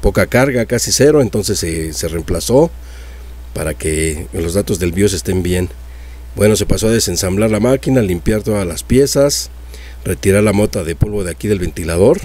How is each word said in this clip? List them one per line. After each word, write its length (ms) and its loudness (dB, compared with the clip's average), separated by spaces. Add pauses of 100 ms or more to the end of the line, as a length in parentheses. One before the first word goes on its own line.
poca 260 2
carga, 380 2
casi 260 -2
cero, 300 6
entonces 380 0
se, 340 -4
se 160 -4
reemplazó 640 2 (800)
para 220 -4
que 580 -2
los 220 -4
datos 240 0
del 140 0
bios 200 2
estén 300 -2
bien. 260 0 (640)
Bueno, 220 4
se 100 0
pasó 220 0
a 20 2
desensamblar 600 0
la 100 0
máquina, 400 2
limpiar 420 0
todas 240 0
las 160 -6
piezas, 680 2 (540)
retirar 380 2
la 100 4
mota 300 0
de 140 -4
polvo 280 0
de 60 -4
aquí 160 -8
del 120 2
ventilador 680 2